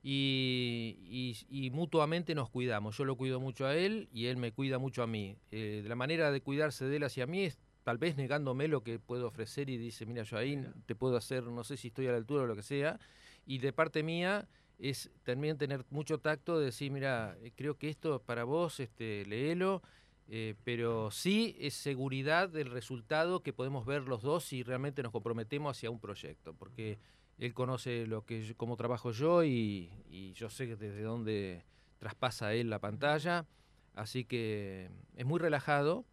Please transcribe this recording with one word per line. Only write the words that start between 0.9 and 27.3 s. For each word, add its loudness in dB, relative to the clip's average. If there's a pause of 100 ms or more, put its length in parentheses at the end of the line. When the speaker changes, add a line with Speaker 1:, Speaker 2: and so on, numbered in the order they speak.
Speaker 1:
y, -2
y 0
mutuamente 4
nos 0
cuidamos. 0
Yo 0
lo 0
cuido 0
mucho -2
a 2
él 0
y -2
él 2
me 0
cuida 2
mucho 0
a 2
mí. -2 (140)
Eh, -4
la -2
manera 4
de 2
cuidarse 0
de 2
él 2
hacia 0
mí 0
es -2 (240)
tal 0
vez 2
negándome 2
lo 2
que -4
puedo -2
ofrecer -4
y -2
dice, -6
"Mira, -4
yo -4
ahí 0
Speaker 2:
Mira. -6 (140)
Speaker 1:
te -2
puedo 4
hacer, 0
no -6
sé -6
si -10
estoy -2
a 4
la 4
altura 4
o 4
lo 2
que -4
sea". 0 (480)
Y -4
de 2
parte 4
mía 2 (320)
es -4 (140)
también 0
tener -2
mucho 0
tacto 2
de 4
decir, -2
"Mira, 0
eh, -12
creo -2
que -4
esto -2
para -2
vos, 0
este, -4
léelo", 2 (460)
eh, -4 (100)
pero 0
sí 2
es -4
seguridad 0
del -4
resultado 0
que -4
podemos -2
ver 0
los -2
dos 2
si -4
realmente -2
nos -4
comprometemos -2
hacia -4
un -6
proyecto, -10
porque -6 (400)